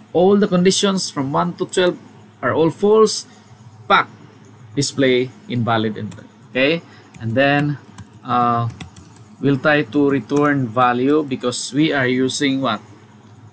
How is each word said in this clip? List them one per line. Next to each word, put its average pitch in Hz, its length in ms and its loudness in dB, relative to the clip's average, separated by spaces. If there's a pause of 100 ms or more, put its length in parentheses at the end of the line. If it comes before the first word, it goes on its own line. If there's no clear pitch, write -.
(140)
all 190 240 4
the 185 100 2
conditions 190 640 2
from 139 240 -6
one 175 240 -2
to 180 80 -6
twelve 180 320 0 (440)
are 120 120 -2
all 156 160 2
false, 208 560 2 (640)
pack 180 160 4 (680)
display 131 540 2 (200)
invalid 113 480 -2
entry. 104 280 -12 (280)
Okay, 143 280 0 (400)
and 113 120 -6
then, 143 440 0 (440)
uh, 120 480 0 (720)
we'll 139 160 0
try 151 260 2
to 147 260 0
return 139 580 0
value 127 560 0
because 123 500 -4
we 147 180 0
are 135 160 0
using 131 540 0
what? 113 200 -2 (720)